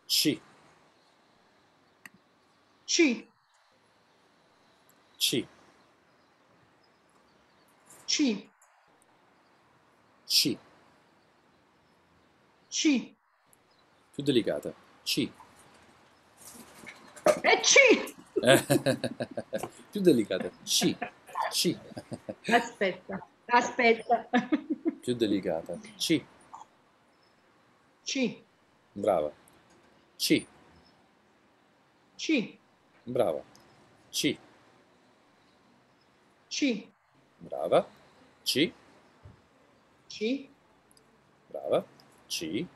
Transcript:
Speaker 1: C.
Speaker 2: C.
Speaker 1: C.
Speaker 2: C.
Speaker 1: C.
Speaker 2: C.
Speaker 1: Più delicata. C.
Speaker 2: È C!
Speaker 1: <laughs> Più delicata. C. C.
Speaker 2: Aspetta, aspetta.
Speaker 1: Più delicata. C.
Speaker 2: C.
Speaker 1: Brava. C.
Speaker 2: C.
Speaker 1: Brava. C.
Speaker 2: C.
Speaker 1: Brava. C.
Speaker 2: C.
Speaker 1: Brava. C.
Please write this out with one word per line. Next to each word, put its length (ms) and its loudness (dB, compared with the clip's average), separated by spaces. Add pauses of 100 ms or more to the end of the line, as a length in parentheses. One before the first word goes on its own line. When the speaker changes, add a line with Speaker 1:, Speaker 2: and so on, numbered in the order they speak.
Speaker 1:
C. 340 0 (2500)
Speaker 2:
C. 420 2 (1900)
Speaker 1:
C. 300 -2 (2500)
Speaker 2:
C. 420 -2 (1800)
Speaker 1:
C. 320 2 (2000)
Speaker 2:
C. 460 0 (1000)
Speaker 1:
Più 100 -10
delicata. 480 -2 (320)
C. 260 -2 (2000)
Speaker 2:
È 200 2
C! 540 6 (200)
Speaker 1:
<laughs> 1600 0
Più 100 -6
delicata. 500 2 (140)
C. 320 0 (540)
C. 280 -2 (680)
Speaker 2:
Aspetta, 840 -2 (180)
aspetta. 840 2 (720)
Speaker 1:
Più 140 -2
delicata. 640 -2 (180)
C. 280 -2 (1900)
Speaker 2:
C. 300 -2 (500)
Speaker 1:
Brava. 400 0 (840)
C. 260 0 (1700)
Speaker 2:
C. 400 -2 (480)
Speaker 1:
Brava. 380 -2 (640)
C. 260 -2 (2250)
Speaker 2:
C. 380 -2 (500)
Speaker 1:
Brava. 480 0 (580)
C. 300 0 (1300)
Speaker 2:
C. 420 -6 (1000)
Speaker 1:
Brava. 340 -2 (420)
C. 480 -6